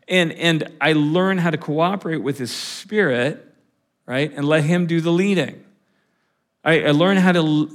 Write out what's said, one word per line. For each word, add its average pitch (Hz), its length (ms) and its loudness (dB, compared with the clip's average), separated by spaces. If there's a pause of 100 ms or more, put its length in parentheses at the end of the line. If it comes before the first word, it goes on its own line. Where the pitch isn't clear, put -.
And, 175 240 0
and 160 480 -2
I 156 140 2
learn 180 440 0
how 170 120 0
to 151 80 -2
cooperate 165 580 -4
with 131 220 -6
his 123 120 -6
spirit, 151 920 -2 (600)
right, 143 280 -4
and 143 100 -6
let 151 200 2
him 175 220 2
do 165 140 0
the 170 120 0
leading. 180 520 0 (1000)
I, 156 220 2
I 151 40 2
learn 180 260 4
how 185 140 4
to 175 80 2
l-, 151 360 2